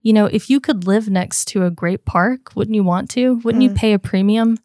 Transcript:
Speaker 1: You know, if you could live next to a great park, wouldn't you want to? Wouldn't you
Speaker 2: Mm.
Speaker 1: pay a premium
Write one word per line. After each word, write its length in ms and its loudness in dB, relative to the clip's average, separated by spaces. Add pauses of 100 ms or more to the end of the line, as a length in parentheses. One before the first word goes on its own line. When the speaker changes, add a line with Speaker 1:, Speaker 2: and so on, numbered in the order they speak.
Speaker 1:
You 100 2
know, 140 4
if 240 -4
you 100 4
could 260 -2
live 220 0
next 400 -2
to 160 -2
a 60 2
great 340 -4
park, 500 -2
wouldn't 200 -4
you 100 2
want 280 -2
to? 240 0
Wouldn't 260 0
you 80 4
Speaker 2:
Mm. 60 -6
Speaker 1:
pay 180 2
a 40 0
premium 680 0